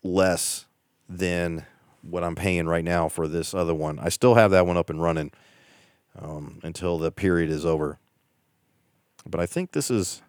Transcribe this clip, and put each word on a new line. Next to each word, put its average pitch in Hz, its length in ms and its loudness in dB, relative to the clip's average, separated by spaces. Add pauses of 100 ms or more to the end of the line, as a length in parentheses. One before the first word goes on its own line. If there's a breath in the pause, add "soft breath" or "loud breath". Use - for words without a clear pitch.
less 95 640 0 (420)
than 87 560 -2 (360 soft breath)
what 87 220 -6
I'm 85 120 -4
paying 87 320 -2
right 85 160 0
now 85 260 0
for 80 180 -4
this 80 260 -6
other 85 200 0
one. 78 260 -4
I 80 100 -4
still 120 260 4
have 107 160 8
that 90 140 6
one 90 120 0
up 85 120 0
and 78 120 -4
running, 80 300 -2 (880 soft breath)
um, 76 460 -14
until 85 340 -4
the 80 140 -2
period 85 380 2
is 78 160 -4
over. 76 320 0 (1300)
But 82 140 -4
I 90 60 0
think 180 260 -6
this 143 200 -2
is 101 380 -2